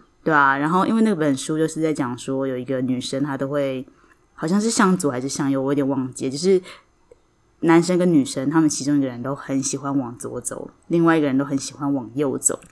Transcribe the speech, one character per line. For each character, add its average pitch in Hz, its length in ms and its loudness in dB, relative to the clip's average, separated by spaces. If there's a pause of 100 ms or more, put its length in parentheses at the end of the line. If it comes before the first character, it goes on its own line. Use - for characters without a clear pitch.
(240)
对 160 100 2
啊， 139 240 6
然 147 120 0
后 185 160 2
因 220 100 0
为 226 60 4
那 220 120 4
本 151 220 2
书 156 220 -4
就 160 100 2
是 156 140 -4
在 160 120 2
讲 127 240 -4
说 135 300 -4
有 131 80 -4
一 123 80 -6
个 131 180 -2
女 127 180 0
生 135 240 -4
她 139 140 -4
都 135 100 -4
会， 135 380 -2 (480)
好 - 140 -6
像 190 120 2
是 220 120 0
向 185 260 2
左 147 140 0
还 123 100 -6
是 135 80 -4
向 139 220 -2
右， 135 100 0
我 135 100 0
有 143 40 2
点 139 120 0
忘 131 260 -2
记 - 120 -6
了， 131 60 -2
就 139 60 -6
是 180 220 4 (1000)
男 165 220 6
生 175 180 2
跟 180 120 2
女 139 140 4
生 135 240 -4
他 160 100 2
们 156 80 6
其 143 160 -2
中 147 140 2
一 143 40 2
个 135 40 0
人 120 160 -6
都 135 140 -4
很 139 260 -4
喜 135 160 -4
欢 139 180 -4
往 120 220 -4
左 120 240 -10
走， - 300 -10 (160)
另 170 180 4
外 165 100 6
一 160 60 4
个 147 60 2
人 131 100 2
都 135 80 2
很 131 100 -4
喜 - 180 -6
欢 143 200 -2
往 120 220 -4
右 139 220 0
走。 - 220 -2 (120)